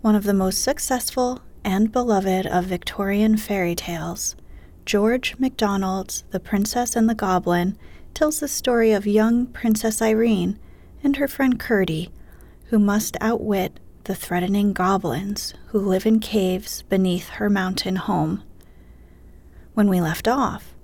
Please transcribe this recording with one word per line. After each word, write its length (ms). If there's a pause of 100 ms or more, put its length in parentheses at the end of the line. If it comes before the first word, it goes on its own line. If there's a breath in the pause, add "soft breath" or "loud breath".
One 120
of 100
the 80
most 300
successful 800 (200)
and 300
beloved 540
of 180
Victorian 720
fairy 380
tales, 600 (520 soft breath)
George 520
MacDonald's 920
The 100
Princess 560
and 100
the 80
Goblin 600 (380 loud breath)
tells 260
the 80
story 440
of 140
young 380
Princess 560
Irene 580 (440 soft breath)
and 140
her 120
friend 320
Curdie, 500 (580 soft breath)
who 100
must 420
outwit 580 (260)
the 100
threatening 580
goblins 800 (140)
who 120
live 280
in 120
caves 640
beneath 480
her 220
mountain 460
home. 460 (1300 soft breath)
When 160
we 100
left 260
off 580